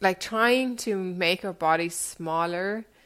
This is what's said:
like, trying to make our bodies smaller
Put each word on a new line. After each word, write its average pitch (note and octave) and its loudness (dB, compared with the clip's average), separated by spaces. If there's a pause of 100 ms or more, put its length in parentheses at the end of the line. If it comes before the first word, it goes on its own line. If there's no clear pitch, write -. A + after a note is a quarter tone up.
like, F#3+ 2
trying B3 2
to A3 -2
make F#3 0
our G3 -4
bodies E3 0
smaller F3 -2 (220)